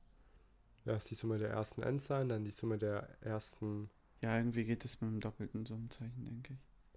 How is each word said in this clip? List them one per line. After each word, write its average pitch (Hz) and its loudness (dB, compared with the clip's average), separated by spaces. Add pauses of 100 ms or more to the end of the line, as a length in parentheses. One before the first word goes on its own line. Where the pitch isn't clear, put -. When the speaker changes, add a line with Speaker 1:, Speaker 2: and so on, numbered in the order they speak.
(840)
Speaker 1:
Ja, 110 2
ist - -4
die - -6
Summe 110 0
der 107 2
ersten 110 0
N 127 2
Zahlen, 135 2
dann 110 2
die 104 -2
Summe 113 2
der 104 2 (140)
ersten 104 -2 (340)
Speaker 2:
Ja, 113 4
irgendwie 117 4
geht 113 2
es - -6
mit 113 0
einem 110 0
doppelten 107 -2
Summenzeichen, 113 -6
denke 117 -6
ich. 131 -8 (380)